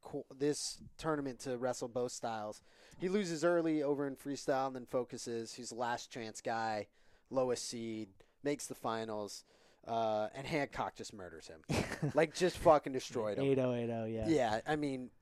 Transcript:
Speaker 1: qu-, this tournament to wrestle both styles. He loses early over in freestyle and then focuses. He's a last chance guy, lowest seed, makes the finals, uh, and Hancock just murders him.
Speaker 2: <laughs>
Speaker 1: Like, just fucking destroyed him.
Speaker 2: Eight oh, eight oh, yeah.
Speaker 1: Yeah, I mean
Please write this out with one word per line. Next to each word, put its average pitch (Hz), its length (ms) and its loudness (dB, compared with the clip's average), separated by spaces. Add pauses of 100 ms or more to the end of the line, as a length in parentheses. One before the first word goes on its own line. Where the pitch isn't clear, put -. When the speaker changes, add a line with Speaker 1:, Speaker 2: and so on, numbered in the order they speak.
Speaker 1:
qu-, 139 220 -8 (120)
this 143 420 0 (200)
tournament 143 420 -2
to 127 160 -4
wrestle 123 320 -2
both 123 240 -2
styles. 107 480 -6 (380)
He 180 100 -2
loses 175 360 0
early 165 380 4
over 143 240 0
in 135 100 -4
freestyle 135 520 0
and 131 80 -6
then 123 100 -8
focuses. 117 680 -4
He's 120 180 -10
a - 20 -10
last 120 360 -2
chance 110 300 -8
guy, 113 480 0 (420)
lowest 127 380 0
seed, 113 400 -6 (340)
makes 143 240 -2
the - 80 -8
finals, 110 680 -4 (420)
uh, 110 480 2
and 139 120 -8
Hancock 131 500 -2
just - 160 -12
murders 87 360 -14
him. 80 200 -18
Speaker 2:
<laughs> - 80 2 (380)
Speaker 1:
Like, 156 200 4
just 175 240 2
fucking 151 340 8
destroyed 117 460 -2
him. 135 60 2
Speaker 2:
Eight 135 160 6
oh, 127 120 2
eight 117 160 0
oh, 113 180 -2
yeah. 110 200 -2
Speaker 1:
Yeah, 113 400 4
I 151 80 2
mean 135 360 -2 (120)